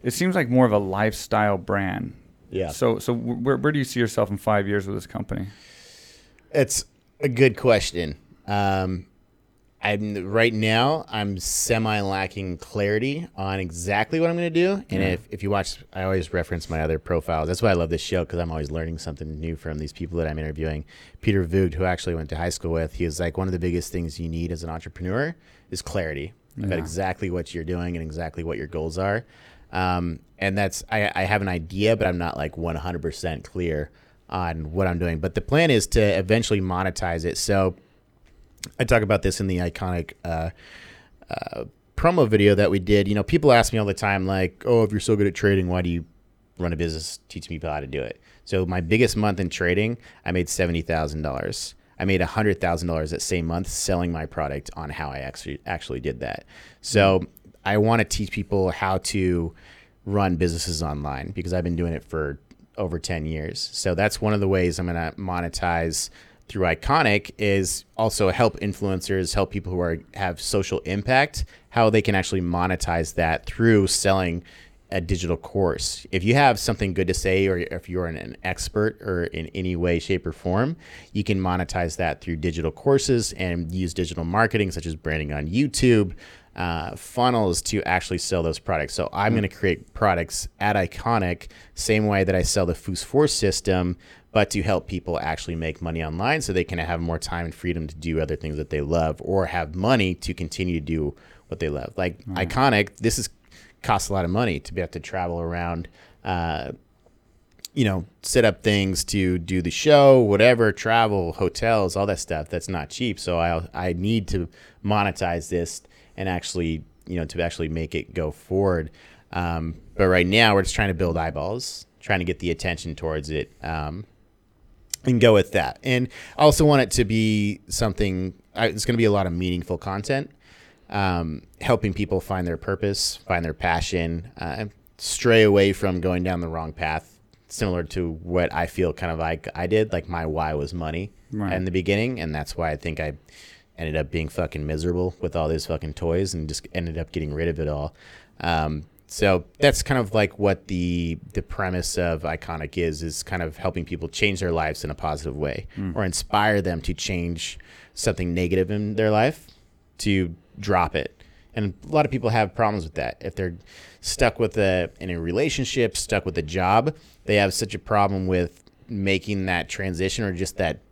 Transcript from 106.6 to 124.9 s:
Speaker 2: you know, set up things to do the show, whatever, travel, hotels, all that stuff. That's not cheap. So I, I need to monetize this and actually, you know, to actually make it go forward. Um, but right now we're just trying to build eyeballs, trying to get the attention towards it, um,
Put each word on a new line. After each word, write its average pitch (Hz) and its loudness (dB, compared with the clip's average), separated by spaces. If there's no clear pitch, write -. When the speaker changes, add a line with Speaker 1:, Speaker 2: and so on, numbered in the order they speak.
Speaker 2:
you 139 2
know, 95 0
set 120 4
up - 2
things 98 2
to 92 0
do 90 -2
the 85 -2
show, 139 8
whatever, 113 6
travel, 104 2
hotels, 101 0
all 98 2
that 101 -2
stuff. 78 -6
That's 87 -6
not 80 -4
cheap. 117 -4
So 85 -2
I, 85 0
I 90 -2
need 101 0
to 87 -2
monetize 95 0
this 85 -2
and 95 -4
actually, 82 -2
you 90 -6
know, 80 -2
to 85 -6
actually 82 -2
make 80 -6
it - -6
go 78 -2
forward. 92 0
Um, 82 -2
but 98 4
right 90 6
now 107 6
we're 98 6
just - -4
trying 101 2
to 92 0
build 82 0
eyeballs, 80 -6
trying 95 0
to 87 -2
get 87 -2
the 87 -2
attention 82 -4
towards 78 -6
it, 73 -4
um, 80 -6